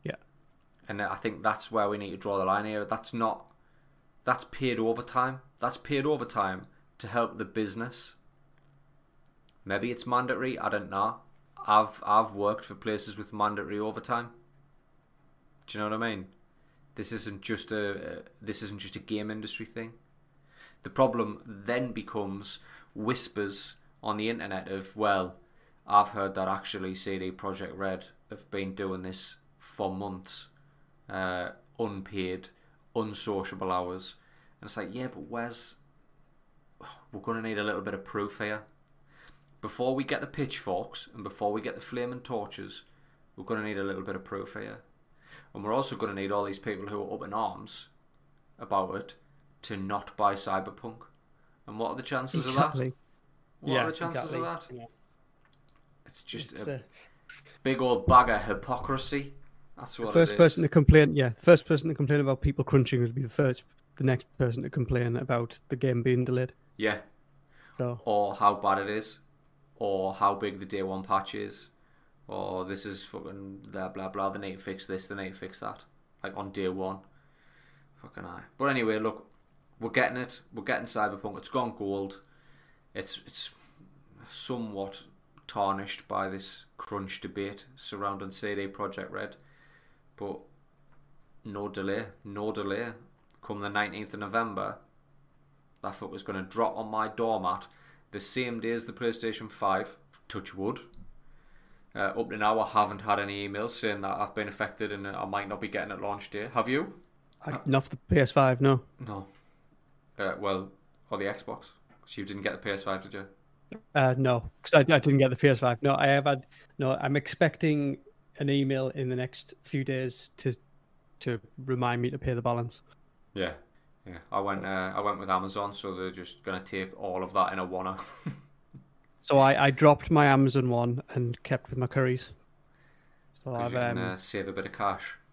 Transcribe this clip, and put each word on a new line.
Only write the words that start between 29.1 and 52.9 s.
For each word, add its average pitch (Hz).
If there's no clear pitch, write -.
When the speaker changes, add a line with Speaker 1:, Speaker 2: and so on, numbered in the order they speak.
Speaker 2:
for 95
months, 95
uh, 92
unpaid, 95
unsociable 98
hours." 90
And 101
it's -
like, 101
yeah, 127
but 117
where's, 117
we're 104
gonna 113
need 110
a 104
little 104
bit 98
of 98
proof 104
here. 107
Before 123
we 135
get -
the 143
pitchforks -
and 113
before 104
we 107
get 101
the 98
flaming 123
torches, 101
we're 95
gonna 110
need 107
a 98
little 95
bit 98
of 95
proof 101
here. 107
And 101
we're 104
also 131
gonna 104
need 98
all 104
these 98
people 101
who 101
are 101
up 101
in 98
arms 104
about 95
it -
to 107
not 98
buy 101
Cyberpunk. 95
And 107
what 113
are -
the 131
chances 135
Speaker 1:
Exactly. 135
Speaker 2:
of 131